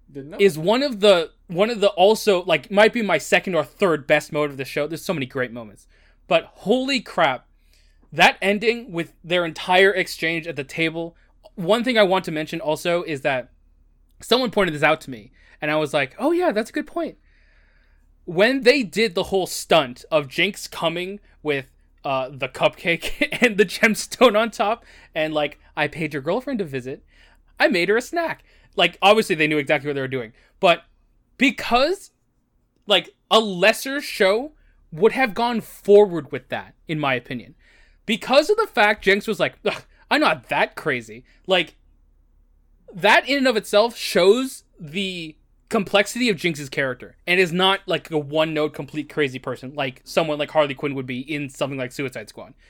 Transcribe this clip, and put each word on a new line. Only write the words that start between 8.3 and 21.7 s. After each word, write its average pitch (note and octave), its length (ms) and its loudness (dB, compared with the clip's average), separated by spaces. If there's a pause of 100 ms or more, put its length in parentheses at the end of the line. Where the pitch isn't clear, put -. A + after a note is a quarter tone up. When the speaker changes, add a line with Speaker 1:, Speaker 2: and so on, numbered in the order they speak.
Speaker 2:
ending A3 500 0
with E3 220 -6 (100)
their F3 220 0
entire F#3 460 4
exchange E3+ 560 -4
at E3 80 -8
the C#3+ 80 -8
table. E3 520 -6 (380)
One G#3 300 0
thing B3 140 0
I G#3+ 60 8
want F#3 220 2
to F3 60 -6
mention D#3 280 -6
also E3+ 440 -2
is D3 180 -6
that C3 300 -2 (680)
someone B3 300 0
pointed F3+ 240 0
this D3 100 -4
out D#3 180 2
to - 100 -14
me, A2 200 -16 (300)
and D3+ 80 -4
I D3+ 60 0
was D3+ 180 -2
like, C#3+ 240 -2
"Oh C#4 140 -2
yeah, E4+ 200 0
that's A3 200 -4
a - 20 -8
good D4+ 140 -6
point." E4 300 -8 (1080)
When A3 360 2
they C4 220 4
did G3 320 -2
the F#3 80 0
whole F#3 240 -2
stunt C#3 640 0
of D3+ 160 0
Jinx F3+ 400 -4
coming F3+ 520 -6 (220)
with, C#3 300 -4 (340)